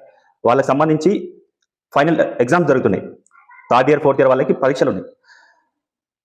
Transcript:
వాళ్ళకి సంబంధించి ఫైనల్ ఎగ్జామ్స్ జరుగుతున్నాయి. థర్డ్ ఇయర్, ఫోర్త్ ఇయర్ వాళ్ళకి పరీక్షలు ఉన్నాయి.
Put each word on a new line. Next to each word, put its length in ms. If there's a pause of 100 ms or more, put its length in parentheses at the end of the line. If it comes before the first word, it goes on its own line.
(440)
వాళ్ళకి 240
సంబంధించి 680 (580)
ఫైనల్ 260
ఎగ్జామ్స్ 480
జరుగుతున్నాయి. 360 (640)
థర్డ్ 200
ఇయర్, 100
ఫోర్త్ 200
ఇయర్ 80
వాళ్ళకి 240
పరీక్షలు 380
ఉన్నాయి. 180 (1160)